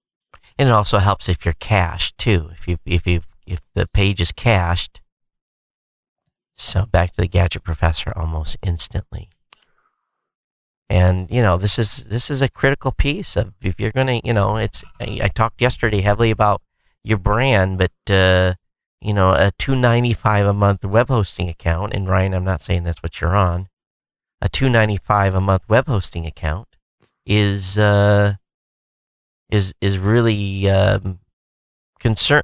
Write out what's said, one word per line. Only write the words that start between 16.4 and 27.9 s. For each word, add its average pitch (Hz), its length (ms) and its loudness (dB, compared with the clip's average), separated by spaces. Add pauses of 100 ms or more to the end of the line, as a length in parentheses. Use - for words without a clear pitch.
your 107 120 0
brand, 104 600 2
but, - 340 -2
uh, 92 420 4 (460)
you 107 140 -4
know, 95 160 4
a 98 260 2
two 135 200 -2
ninety-five 117 680 2
a 101 60 2
month 101 320 0
web 110 220 2
hosting 104 420 -2
account, 85 460 -4
and 95 140 -4
Ryan, 92 260 0
I'm 92 100 -2
not 92 160 -2
saying 90 220 -2
that's 85 220 -6
what - 160 -10
you're 87 160 0
on, 92 320 0 (720)
a 107 60 2
two - 200 0
ninety-five 104 640 2
a 95 80 0
month 95 280 0
web 120 180 2
hosting 92 400 -4
account 80 400 -6 (580)
is, 101 540 0
uh, 104 560 4 (1120)